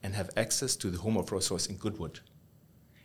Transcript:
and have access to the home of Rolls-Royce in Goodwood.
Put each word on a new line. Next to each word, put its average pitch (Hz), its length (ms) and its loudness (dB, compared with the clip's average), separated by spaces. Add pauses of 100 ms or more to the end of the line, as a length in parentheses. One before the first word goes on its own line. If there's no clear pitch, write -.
and 98 140 -2
have 95 220 -2
access - 400 2
to 101 120 0
the 90 100 0
home 110 180 4
of 87 140 2
Rolls-Royce 90 360 0
in 101 100 -4
Goodwood. 85 440 -4 (840)